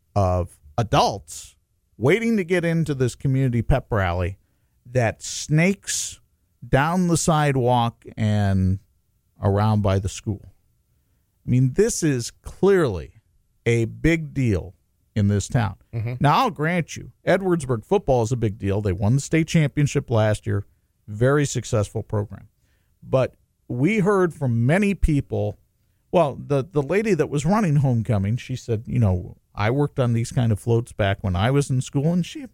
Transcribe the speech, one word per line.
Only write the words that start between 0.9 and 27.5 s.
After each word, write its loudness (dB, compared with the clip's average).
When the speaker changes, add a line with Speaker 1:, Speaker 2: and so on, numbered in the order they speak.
Speaker 1:
waiting 2
to 0
get 0
into -2
this -2
community 0
pep 0
rally -2
that -2
snakes -2
down 0
the 2
sidewalk 0
and 0
around 2
by 2
the -4
school. -10
I -6
mean, 2
this 2
is -2
clearly 0
a 2
big -2
deal -2
in 2
this 0
town. -2
Speaker 2:
Mm-hmm. -6
Speaker 1:
Now, 4
I'll 2
grant -4
you, -16
Edwardsburg 0
football 2
is -2
a 0
big -2
deal. -2
They 0
won 2
the 0
state 0
championship 0
last 2
year. -4
Very 0
successful -4
program. -8
But -2
we 0
heard 2
from 0
many 2
people. -2
Well, 2
the, -2
the 0
lady 0
that 0
was -4
running 2